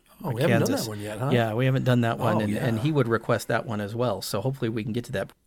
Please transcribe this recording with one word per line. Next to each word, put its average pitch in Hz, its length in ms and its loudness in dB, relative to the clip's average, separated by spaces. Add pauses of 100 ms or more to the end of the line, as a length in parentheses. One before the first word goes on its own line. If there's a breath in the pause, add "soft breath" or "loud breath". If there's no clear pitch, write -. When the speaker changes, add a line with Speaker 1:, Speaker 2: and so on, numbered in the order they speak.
(220)
Speaker 1:
Oh, 190 60 -6
Speaker 2:
by 123 60 -2
Speaker 1:
we 117 80 -2
haven't 117 180 4
done - 80 2
Speaker 2:
Kansas. 269 160 0
Speaker 1:
that 113 60 -6
one 107 100 -8
yet, 104 180 -8
huh? 135 140 -2
Speaker 2:
Yeah, 113 220 2
we 123 100 2
haven't 131 200 2
done 123 180 4
that 117 160 0
one, 110 180 2
Speaker 1:
Oh, 110 40 2
Speaker 2:
and, 107 120 0
Speaker 1:
yeah. 107 140 -2
Speaker 2:
and 113 140 0
he 147 120 2
would 135 160 2
request 113 400 0
that 113 180 0
one 107 140 -4
as 104 140 -6
well. 117 260 0
So - 200 -2
hopefully 131 280 -2
we 113 140 -2
can 110 100 -4
get 107 120 -2
to - 80 -12
that. 95 200 -4 (140)